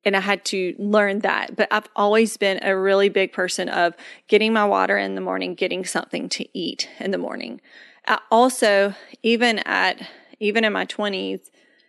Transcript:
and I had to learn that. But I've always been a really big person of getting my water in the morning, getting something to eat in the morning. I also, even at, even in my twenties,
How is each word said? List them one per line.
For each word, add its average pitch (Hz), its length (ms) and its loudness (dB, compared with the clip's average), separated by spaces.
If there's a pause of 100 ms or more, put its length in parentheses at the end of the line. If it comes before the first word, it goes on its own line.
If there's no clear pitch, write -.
and 196 120 2
I 190 40 0
had 190 260 -2
to 185 320 -4
learn 202 420 2
that. - 360 -4
But 202 160 0
I've 214 240 -2
always 208 400 2
been 196 260 0
a 190 140 0
really 196 320 4
big 190 240 0
person 185 360 -4
of 170 260 0 (340)
getting 214 240 4
my 214 120 4
water 196 320 2
in 196 200 -2
the 190 40 -6
morning, 185 340 -4
getting 180 300 -4
something - 440 -6
to - 180 -8 (100)
eat - 320 -8 (120)
in 190 100 -6
the 185 80 -4
morning. - 420 -10 (460)
I - 140 0 (100)
also, 214 640 4 (300)
even 226 360 2
at, 185 480 -2 (300)
even 214 260 0
in 214 80 0
my 185 120 -2
twenties, 190 680 -6 (380)